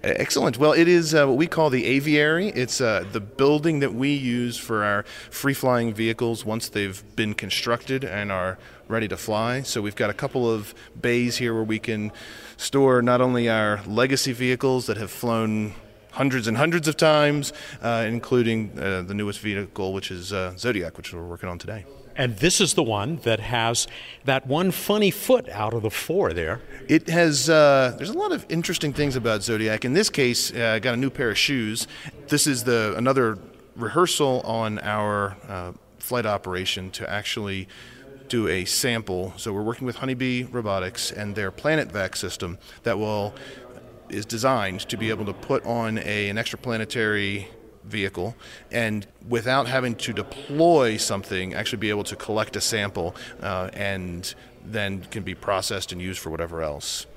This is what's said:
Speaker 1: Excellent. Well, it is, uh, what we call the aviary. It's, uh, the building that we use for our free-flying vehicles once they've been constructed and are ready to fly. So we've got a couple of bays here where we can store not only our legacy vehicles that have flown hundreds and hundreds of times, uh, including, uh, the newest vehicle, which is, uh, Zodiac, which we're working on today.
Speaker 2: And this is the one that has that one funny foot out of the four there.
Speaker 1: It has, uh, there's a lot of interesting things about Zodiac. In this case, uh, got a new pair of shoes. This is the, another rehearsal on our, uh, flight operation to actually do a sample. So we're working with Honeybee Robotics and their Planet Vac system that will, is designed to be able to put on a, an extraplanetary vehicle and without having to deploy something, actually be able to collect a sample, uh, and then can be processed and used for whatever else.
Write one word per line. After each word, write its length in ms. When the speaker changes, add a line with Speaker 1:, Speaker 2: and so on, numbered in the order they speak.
Speaker 1:
Excellent. 540
Well, 160
it 160
is, 260
uh, 120
what 100
we 100
call 220
the 160
aviary. 640
It's, 320
uh, 320
the 80
building 600
that 120
we 220
use 420
for 280
our 180
free-flying 640
vehicles 540
once 240
they've 340
been 200
constructed 680
and 280
are 240
ready 180
to 120
fly. 420
So 220
we've 120
got 140
a 60
couple 360
of 240
bays 380
here 160
where 100
we 160
can 320
store 460
not 180
only 300
our 360
legacy 460
vehicles 540
that 100
have 140
flown 640
hundreds 360
and 80
hundreds 320
of 80
times, 560
uh, 260
including, 720
uh, 240
the 100
newest 280
vehicle, 520
which 180
is, 220
uh, 240
Zodiac, 400
which 160
we're 140
working 240
on 80
today. 260
Speaker 2:
And 200
this 240
is 140
the 100
one 400
that 160
has 480
that 220
one 240
funny 400
foot 380
out 260
of 80
the 80
four 420
there. 280
Speaker 1:
It 200
has, 420
uh, 460
there's 140
a 60
lot 140
of 180
interesting 440
things 240
about 260
Zodiac. 420
In 100
this 160
case, 440
uh, 240
got 160
a 20
new 140
pair 200
of 60
shoes. 520
This 180
is 160
the, 340
another 400
rehearsal 680
on 360
our, 580
uh, 240
flight 260
operation 680
to 180
actually 560
do 180
a 180
sample. 720
So 160
we're 100
working 220
with 120
Honeybee 480
Robotics 680
and 240
their 160
Planet 400
Vac 240
system 440
that 120
will, 380
is 160
designed 580
to 140
be 140
able 140
to 80
put 340
on 320
a, 300
an 80
extraplanetary 1120
vehicle 500
and 340
without 400
having 260
to 200
deploy 840
something, 560
actually 240
be 140
able 120
to 140
collect 400
a 40
sample, 540
uh, 320
and 600
then 460
can 120
be 120
processed 580
and 80
used 180
for 120
whatever 320
else. 420